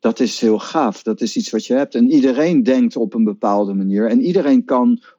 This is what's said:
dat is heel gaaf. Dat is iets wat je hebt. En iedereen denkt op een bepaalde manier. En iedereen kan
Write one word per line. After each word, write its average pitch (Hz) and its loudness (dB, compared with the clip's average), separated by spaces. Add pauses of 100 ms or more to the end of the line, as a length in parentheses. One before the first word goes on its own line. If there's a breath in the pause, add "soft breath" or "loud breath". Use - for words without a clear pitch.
dat 117 -2
is 117 -2
heel 110 2
gaaf. 127 -4
Dat 107 -6
is - -4
iets - -6
wat 110 -4
je 123 -2
hebt. 135 -2
En 120 2
iedereen 139 2
denkt 123 2
op 113 -4
een 113 2
bepaalde 101 -2
manier. 98 -2
En 120 2
iedereen 143 2
kan 123 0 (160 soft breath)